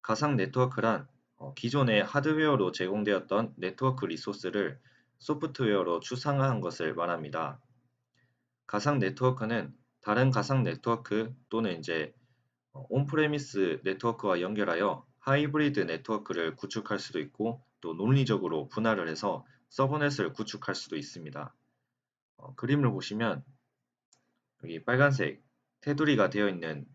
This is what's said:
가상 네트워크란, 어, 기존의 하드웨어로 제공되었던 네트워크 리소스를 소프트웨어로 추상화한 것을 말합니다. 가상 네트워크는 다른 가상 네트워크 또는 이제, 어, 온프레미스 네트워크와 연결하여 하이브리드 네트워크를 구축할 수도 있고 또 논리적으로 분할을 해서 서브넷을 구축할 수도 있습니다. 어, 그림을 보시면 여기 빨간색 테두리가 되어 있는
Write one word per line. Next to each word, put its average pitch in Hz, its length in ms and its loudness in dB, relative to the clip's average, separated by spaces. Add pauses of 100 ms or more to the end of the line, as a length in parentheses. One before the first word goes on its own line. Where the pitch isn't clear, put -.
가상 139 340 0
네트워크란, 113 680 0 (300)
어, - 180 -14
기존의 120 500 2
하드웨어로 143 680 2
제공되었던 101 840 0
네트워크 104 500 -2
리소스를 87 720 -4 (400)
소프트웨어로 107 840 0
추상화한 135 600 0
것을 82 340 -4
말합니다. 80 680 -4 (1040)
가상 139 320 0
네트워크는 117 760 0 (260)
다른 120 300 4
가상 127 320 2
네트워크 113 720 -2 (140)
또는 107 300 -2
이제, 78 340 -4 (600)
어, 135 160 -14
온프레미스 139 960 0
네트워크와 95 560 0
연결하여 92 680 0 (220)
하이브리드 143 520 2
네트워크를 85 760 -4
구축할 - 420 -6
수도 - 220 -4
있고 110 420 -6 (180)
또 82 120 -6
논리적으로 95 760 2
분할을 107 400 0
해서 80 360 -4 (240)
서브넷을 135 640 0
구축할 - 420 -6
수도 - 220 -8
있습니다. 73 580 -10 (840)
어, 131 160 -18
그림을 135 360 2
보시면 98 540 -4 (1160)
여기 82 200 -10
빨간색 127 600 4 (400)
테두리가 143 480 4
되어 101 180 2
있는 80 460 -6